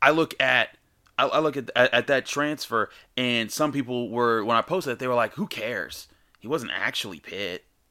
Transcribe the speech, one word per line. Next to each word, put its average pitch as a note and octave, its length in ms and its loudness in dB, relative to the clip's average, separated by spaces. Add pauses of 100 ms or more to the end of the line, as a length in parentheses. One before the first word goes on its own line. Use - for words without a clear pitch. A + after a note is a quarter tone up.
I C#3 100 8
look D#3 300 2
at, B2+ 360 2 (400)
I, C3 100 2
I C#3+ 120 2
look D#3 160 0
at, B2+ 180 -8
at, B2 200 6
at A#2+ 140 2
that C3+ 180 2
transfer, C#3+ 640 -2 (260)
and A#2+ 340 0
some D3+ 220 0
people B2 380 -4
were, A2+ 340 2
when A#2 140 2
I A2+ 40 4
posted E3 300 -2
it, A#2 80 -6
they B2+ 80 -4
were B2+ 80 2
like, A2+ 200 0
"Who B2 120 -4
cares? G#2+ 640 -8 (280)
He G#2+ 120 -14
wasn't B2 260 -4
actually G2 460 -4
Pitt. F2+ 420 -8 (280)